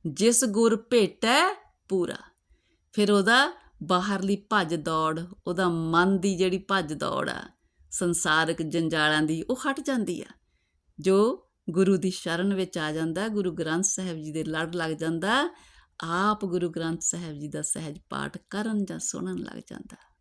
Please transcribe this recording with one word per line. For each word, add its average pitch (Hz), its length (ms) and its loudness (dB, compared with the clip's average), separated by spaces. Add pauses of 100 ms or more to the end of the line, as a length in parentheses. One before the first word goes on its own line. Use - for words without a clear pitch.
ਜਿਸ 220 380 4
ਗੁਰ 226 300 4
ਭੇਟੈ 240 800 2 (340)
ਪੂਰਾ।" 180 280 -2 (760)
ਫਿਰ 208 180 4
ਉਹਦਾ 233 420 6 (300)
ਬਾਹਰਲੀ 190 520 2
ਭੱਜ 190 400 0
ਦੌੜ, 160 460 0 (260)
ਉਹਦਾ 175 220 0
ਮਨ 170 500 4
ਦੀ 190 180 0
ਜਿਹੜੀ 185 200 2
ਭੱਜ 175 360 -2
ਦੌੜ - 360 -2
ਆ - 120 -6 (500)
ਸੰਸਾਰਕ 165 720 0
ਜੰਜਾਲਾਂ 156 600 2
ਦੀ, 160 280 0
ਉਹ 254 60 0
ਹਟ 269 240 -4
ਜਾਂਦੀ 226 420 -2
ਆ। - 40 -10 (760)
ਜੋ 196 480 2 (220)
ਗੁਰੂ 185 280 4
ਦੀ 185 140 0
ਸ਼ਰਨ 180 420 -2
ਵਿੱਚ 185 240 -2
ਆ 156 140 -2
ਜਾਂਦਾ, 160 360 -2
ਗੁਰੂ 208 240 -2
ਗ੍ਰੰਥ 160 320 -2
ਸਾਹਿਬ 185 340 -2
ਜੀ 151 140 -10
ਦੇ 156 120 -4
ਲੜ 160 320 -4
ਲੱਗ 160 160 -2
ਜਾਂਦਾ, 170 580 0 (540)
ਆਪ 196 420 0
ਗੁਰੂ 175 240 -2
ਗ੍ਰੰਥ 165 320 -4
ਸਾਹਿਬ 160 380 -6
ਜੀ 147 80 -8
ਦਾ 151 140 -8
ਸਹਿਜ 156 380 -6 (100)
ਪਾਠ 139 280 -8 (120)
ਕਰਨ 208 360 -2
ਜਾਂ 160 140 -10
ਸੁਣਨ 180 380 -4
ਲੱਗ - 300 -10
ਜਾਂਦਾ। - 300 -16 (240)